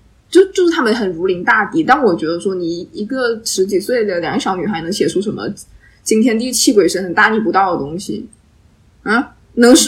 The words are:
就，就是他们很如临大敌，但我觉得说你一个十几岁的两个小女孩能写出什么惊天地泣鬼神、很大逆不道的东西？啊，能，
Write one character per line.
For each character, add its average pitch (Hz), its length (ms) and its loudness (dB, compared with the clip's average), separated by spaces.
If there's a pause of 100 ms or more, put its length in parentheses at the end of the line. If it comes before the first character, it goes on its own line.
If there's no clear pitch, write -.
(280)
就， 370 180 6
就 381 200 0
是 339 60 2
他 330 100 -2
们 226 140 2
很 202 160 -2
如 170 160 -4
临 180 160 -2
大 220 220 2
敌， 165 180 -2
但 277 200 2
我 185 120 4
觉 165 100 -4
得 170 140 -4
说 190 160 -4
你 175 360 -6
一 208 140 -8
个 240 400 -4
十 - 180 -2
几 190 160 -2
岁 233 240 -2
的 185 160 -2
两 156 140 -4
个 - 60 -2
小 190 160 -2
女 170 100 -6
孩 156 160 -4
能 165 100 -6
写 143 160 0
出 180 140 -2
什 170 100 -4
么 98 160 -6 (540)
惊 220 180 2
天 226 200 2
地 254 120 -6
泣 - 220 2
鬼 185 160 4
神、 185 140 -4
很 180 100 -6
大 208 160 4
逆 220 100 0
不 190 120 -2
道 190 220 2
的 156 60 -2
东 147 200 -8
西？ 107 280 -10 (760)
啊， 240 320 -2 (180)
能， 240 180 6 (160)